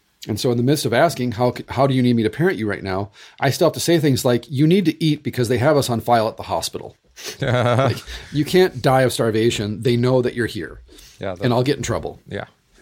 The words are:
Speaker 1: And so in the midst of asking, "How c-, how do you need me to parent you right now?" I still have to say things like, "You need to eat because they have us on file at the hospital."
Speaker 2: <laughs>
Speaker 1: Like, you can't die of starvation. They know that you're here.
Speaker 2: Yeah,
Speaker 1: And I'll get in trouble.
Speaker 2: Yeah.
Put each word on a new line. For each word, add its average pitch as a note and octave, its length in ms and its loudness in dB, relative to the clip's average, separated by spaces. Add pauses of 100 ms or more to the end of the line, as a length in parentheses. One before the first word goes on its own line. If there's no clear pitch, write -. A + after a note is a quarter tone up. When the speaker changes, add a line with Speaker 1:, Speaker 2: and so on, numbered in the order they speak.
(280)
Speaker 1:
And G#2+ 100 -4
so C3 140 0
in A#2 40 0
the A#2+ 60 0
midst C#3+ 220 2
of A#2 80 -4
asking, B2+ 400 2
"How B2 220 0
c-, - 140 -12
how - 180 2
do C#3 80 2
you B2+ 80 2
need B2 120 4
me A#2 80 2
to G#2+ 80 0
parent E3+ 280 0
you A2 100 -4
right G2 140 -4
now?" F#2+ 280 -4 (300)
I C#3 100 2
still E3 180 2
have D3+ 60 2
to - 60 -8
say E3+ 180 2
things C#3 260 2
like, A#2+ 260 0
"You D3 180 2
need F#3 160 4
to D#3 180 -2
eat D3+ 220 0
because A#2+ 240 -2
they A#2+ 100 0
have D3 180 4
us C3 140 2
on A2+ 100 -2
file A2+ 280 2
at - 80 -8
the - 80 -10
hospital." - 580 -8
Speaker 2:
<laughs> - 380 -16
Speaker 1:
Like, A#2+ 560 0 (360)
you D3 120 0
can't F3+ 380 2
die C3 200 4
of B2 100 2
starvation. A2+ 680 0
They A#2+ 140 2
know B2+ 260 2
that A#2 120 -4
you're A2+ 120 -4
here. F#2+ 340 -10 (380)
Speaker 2:
Yeah, F#2+ 240 -8
Speaker 1:
And B2 100 0
I'll A#2+ 100 2
get C3+ 140 -2
in - 60 -8
trouble. F2 440 -6
Speaker 2:
Yeah. G2 200 -10 (360)